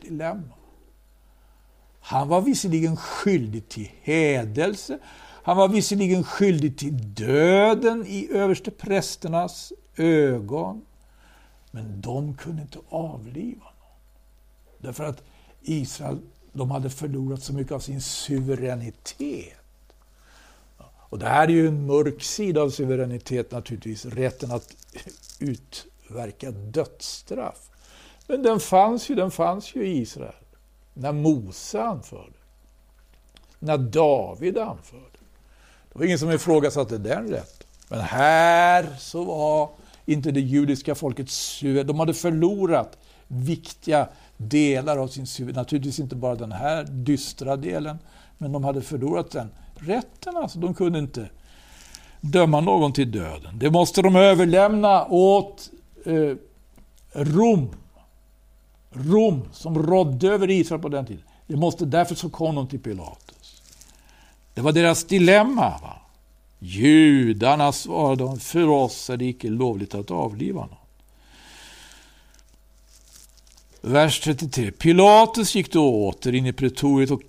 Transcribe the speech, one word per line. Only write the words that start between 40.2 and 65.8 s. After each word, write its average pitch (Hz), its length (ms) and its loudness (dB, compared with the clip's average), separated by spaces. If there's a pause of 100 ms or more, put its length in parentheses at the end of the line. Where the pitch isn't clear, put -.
det 135 80 0
judiska 139 560 0
folket 131 340 -6
suver-, 139 540 -4
de 147 160 -4
hade 160 140 0
förlorat 165 840 0 (300)
viktiga 147 800 -4 (280)
delar 143 600 0
av 131 100 -4
sin 135 180 -12
suver-, 127 280 -10
naturligtvis 135 460 -4
inte 131 160 -8
bara 123 200 -4
den 113 160 -10
här 147 320 -4
dystra 139 720 -4
delen, 156 440 -6 (380)
men 143 140 -8
de 139 120 -4
hade 139 180 -4
förlorat 156 500 -6
den 113 200 -10 (240)
rätten, 240 640 -6
alltså. 226 220 -6
De 175 140 -4
kunde 170 260 -2
inte 123 300 -10 (920)
döma 156 400 4
någon 165 320 2
till 131 180 0
döden. 82 480 -10
Det 139 100 0
måste 175 320 4
de 185 140 6
överlämna 196 920 6
åt, 190 640 2 (360)
eh, 156 280 0 (800)
Rom. 151 580 2 (1200)
Rom 156 640 2
som 160 340 -4
rådde 170 400 2
över 196 220 2
Israel 170 320 2
på 151 80 -6
den 139 160 -4
tiden. 107 180 -16 (240)
Det 151 80 -6
måste, 160 300 0
därför 165 300 0
så 165 140 -8
kom 160 260 -4
de 131 120 -4
till 135 120 -10
Pilatus. - 800 -14 (920)
Det 117 80 -8
var 151 100 2
deras 165 320 4
dilemma, 196 800 6